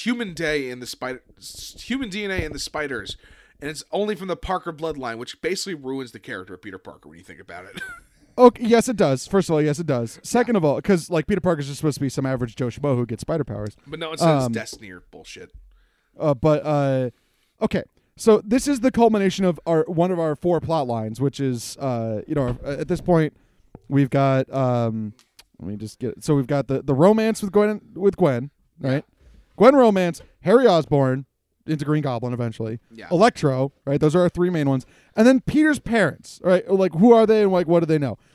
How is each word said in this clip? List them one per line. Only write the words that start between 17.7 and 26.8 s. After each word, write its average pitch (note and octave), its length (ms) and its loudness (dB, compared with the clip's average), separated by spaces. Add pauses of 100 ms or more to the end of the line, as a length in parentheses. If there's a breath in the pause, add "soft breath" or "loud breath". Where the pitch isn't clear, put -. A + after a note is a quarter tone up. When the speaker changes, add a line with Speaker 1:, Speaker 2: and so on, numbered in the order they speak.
Speaker 2:
So - 280 4
this A3+ 240 0
is C#4+ 120 0
the A#3+ 120 2
culmination G#3 540 2
of F3 220 0
our, E3 160 2
one F3 260 0
of F3+ 100 -2
our D#3 160 0
four F3 240 0
plot D3+ 280 -2
lines, A2 340 -6
which C#3 180 -2
is, C3 380 -4
uh, A2+ 500 -4
you D#3 60 -8
know, B2 320 -2
our, C3+ 60 -8
at C#3+ 160 -8
this E3+ 140 -4
point, D#3+ 320 2 (540)
we've C#3 220 2
got, C3+ 420 0
um, A#2 600 -2 (460)
let D#2+ 80 -12
me G#2 80 -8
just G#2+ 240 -14
get, A2+ 240 -8
so D#3 100 2
we've C#3 140 2
got C#3 200 -2
the, C3+ 140 -2